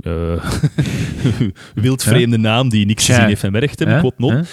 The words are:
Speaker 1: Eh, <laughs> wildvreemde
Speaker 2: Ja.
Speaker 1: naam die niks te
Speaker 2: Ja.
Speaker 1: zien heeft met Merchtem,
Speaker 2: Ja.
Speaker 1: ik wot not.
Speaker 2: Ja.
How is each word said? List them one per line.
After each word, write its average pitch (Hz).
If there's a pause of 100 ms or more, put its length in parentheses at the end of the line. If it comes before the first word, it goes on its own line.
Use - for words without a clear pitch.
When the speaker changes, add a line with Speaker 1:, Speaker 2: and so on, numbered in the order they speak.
Speaker 1:
Eh, 85
<laughs> -
wildvreemde 120
Speaker 2:
Ja. 110
Speaker 1:
naam 117
die 107
niks 107
te 120
Speaker 2:
Ja. 123
Speaker 1:
zien 117
heeft 104
met 98
Merchtem, 110
Speaker 2:
Ja. 113
Speaker 1:
ik 156
wot 127
not. 120
Speaker 2:
Ja. 143